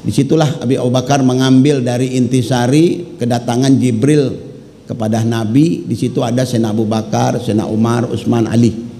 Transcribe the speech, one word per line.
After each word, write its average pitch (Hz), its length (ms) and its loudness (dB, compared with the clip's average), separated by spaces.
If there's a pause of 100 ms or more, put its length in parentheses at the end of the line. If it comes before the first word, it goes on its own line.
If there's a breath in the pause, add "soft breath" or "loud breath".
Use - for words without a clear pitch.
Disitulah 143 600 0
Abi 123 160 0
Abu 123 120 -2
Bakar 127 280 0
mengambil 131 640 4
dari 123 320 -2
intisari 127 1040 0
kedatangan 120 560 0
Jibril 123 600 2 (520)
kepada 110 360 -2
Nabi. 117 600 0
Di 117 160 -4
situ 131 240 -2
ada 123 240 0
Sayyidina 113 240 -2
Abu 107 160 -2
Bakar, 120 560 -2
Sayyidina 107 240 0
Umar, 113 400 0
Utsman, 113 400 -2
Ali. 117 240 4 (280)